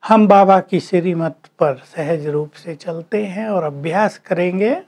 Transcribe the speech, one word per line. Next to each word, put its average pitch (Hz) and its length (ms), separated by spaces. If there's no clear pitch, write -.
हम 214 200
बाबा 190 320
की 185 200
श्रीमत 165 580
पर 143 180
सहज 151 500
रूप 147 260
से - 220
चलते 170 520
हैं 202 220
और 190 140
अभ्यास 160 560
करेंगे 190 680